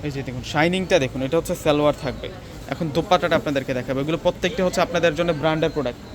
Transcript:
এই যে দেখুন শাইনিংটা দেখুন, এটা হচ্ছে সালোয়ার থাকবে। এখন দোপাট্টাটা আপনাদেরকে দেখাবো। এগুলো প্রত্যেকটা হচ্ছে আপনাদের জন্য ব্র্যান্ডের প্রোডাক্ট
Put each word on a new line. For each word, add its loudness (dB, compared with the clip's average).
এই -4
যে -4
দেখুন -6
শাইনিংটা 2
দেখুন, -4
এটা 0
হচ্ছে -2
সালোয়ার 4
থাকবে। -6
এখন -4
দোপাট্টাটা 2
আপনাদেরকে -2
দেখাবো। -2
এগুলো 0
প্রত্যেকটা 0
হচ্ছে 2
আপনাদের 2
জন্য 2
ব্র্যান্ডের 2
প্রোডাক্ট -2